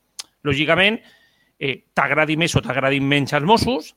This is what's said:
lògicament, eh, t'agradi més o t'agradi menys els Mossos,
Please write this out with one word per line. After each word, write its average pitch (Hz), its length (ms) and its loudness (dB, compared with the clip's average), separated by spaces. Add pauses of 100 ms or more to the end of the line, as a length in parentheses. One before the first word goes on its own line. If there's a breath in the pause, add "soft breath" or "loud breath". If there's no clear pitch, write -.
(440)
lògicament, 165 560 0 (580 soft breath)
eh, 135 160 -6 (200)
t'agradi 147 420 0
més 165 200 0
o 135 60 0
t'agradi 135 380 0
menys 139 340 0
els 143 100 0
Mossos, 233 520 0